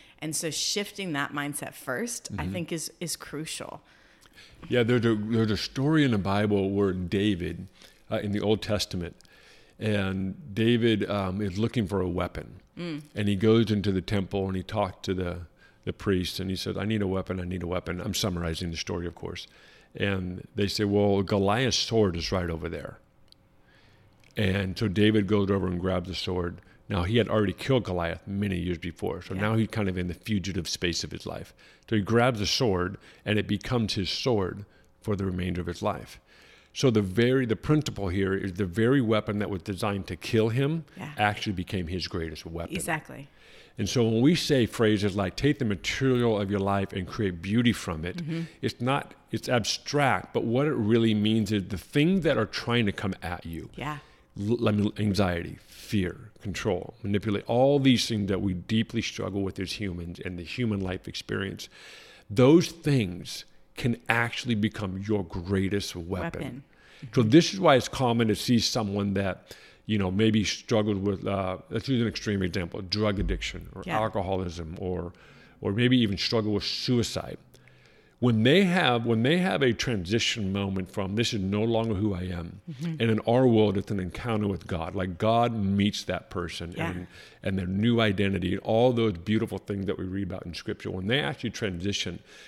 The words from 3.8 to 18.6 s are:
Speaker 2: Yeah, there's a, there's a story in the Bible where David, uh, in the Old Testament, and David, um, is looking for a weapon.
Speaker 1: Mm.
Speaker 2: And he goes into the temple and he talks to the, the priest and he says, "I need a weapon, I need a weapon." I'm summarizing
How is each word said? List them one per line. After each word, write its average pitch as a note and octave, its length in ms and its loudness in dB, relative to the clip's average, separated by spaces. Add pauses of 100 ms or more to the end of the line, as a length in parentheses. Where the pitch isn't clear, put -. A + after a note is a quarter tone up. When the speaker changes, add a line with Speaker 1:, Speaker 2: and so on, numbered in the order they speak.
Speaker 2:
Yeah, A#2+ 140 4
there's A#2 220 4
a, A#2 100 6
there's A2 360 2
a G2+ 60 2
story D3 480 2
in C3 80 4
the G#2+ 60 4
Bible G2 520 2
where G2+ 220 2
David, F2+ 720 0 (440)
uh, A2 80 -2
in G#2 140 -2
the G2+ 80 0
Old G#2 220 2
Testament, F#2 540 -4 (640)
and F#2+ 760 -2
David, A2+ 560 4
um, G2 320 -2
is F#2+ 160 -4
looking A2 280 0
for G2 140 0
a F2+ 80 0
weapon. F2+ 520 -6 (180)
Speaker 1:
Mm. D#3+ 240 -8 (120)
Speaker 2:
And G#2 140 0
he G2+ 80 2
goes A2 340 6
into G2+ 220 2
the F#2+ 80 2
temple G2 460 -2
and F#2+ 100 -4
he F#2 60 -4
talks G#2 400 -4
to F#2+ 120 -2
the, F2 260 -4 (440)
the - 80 -6
priest F#2 480 0
and F#2+ 100 -4
he F#2 60 -4
says, F#2+ 200 -4
"I F#2+ 80 -4
need G#2+ 180 0
a G2 40 0
weapon, F#2 340 -2
I F2+ 40 -6
need F2+ 180 -6
a F2 40 -6
weapon." F2+ 340 -4
I'm G#2 140 -4
summarizing E2+ 560 -2